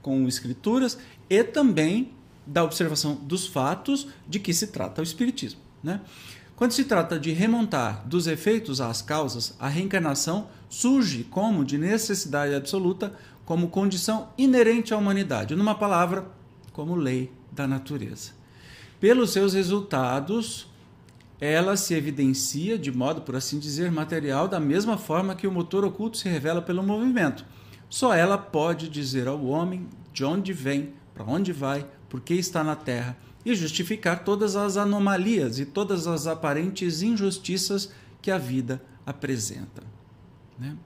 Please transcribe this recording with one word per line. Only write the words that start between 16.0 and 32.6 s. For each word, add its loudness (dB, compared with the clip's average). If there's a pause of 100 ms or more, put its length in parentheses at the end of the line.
como -4
lei 0 (180)
da -4
natureza. -6 (680)
Pelos 6
seus 2
resultados, 0 (760)
ela 4
se 0
evidencia 0
de -4
modo, 0
por -6
assim -4
dizer, -2
material, 0
da -2
mesma 2
forma 0
que -4
o 0
motor 0
oculto -2
se -6
revela 0
pelo -2
movimento. 2 (460)
Só 2
ela 6
pode -2
dizer -2
ao -4
homem -2 (240)
de -4
onde 0
vem, -2 (180)
pra -14
onde 0
vai, -2 (220)
por -8
que -4
está 0